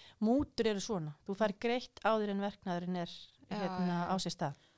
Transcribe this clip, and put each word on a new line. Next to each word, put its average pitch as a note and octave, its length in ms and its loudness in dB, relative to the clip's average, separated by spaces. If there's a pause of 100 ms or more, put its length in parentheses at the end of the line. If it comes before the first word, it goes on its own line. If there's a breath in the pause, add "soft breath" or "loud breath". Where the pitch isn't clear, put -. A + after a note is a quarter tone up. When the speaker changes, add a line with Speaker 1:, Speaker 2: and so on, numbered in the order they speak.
(220 loud breath)
Speaker 1:
Mútur A#3+ 460 2
eru G#3 120 2
svona. D#3+ 340 -4 (140)
Þú G3 80 -4
fær G#3 240 2
greitt A#3+ 460 -2
áður G#3+ 240 4
en G3 100 0
verknaðurinn F3+ 560 -4
er, E3+ 120 -2 (440)
Speaker 2:
Já, G3+ 60 -4
Speaker 1:
hérna, F#3 280 -2
Speaker 2:
já, F3 220 0
já. - 0 -
Speaker 1:
á F#3 80 0
sér F3 160 -2
stað. C#3+ 240 -4 (220 loud breath)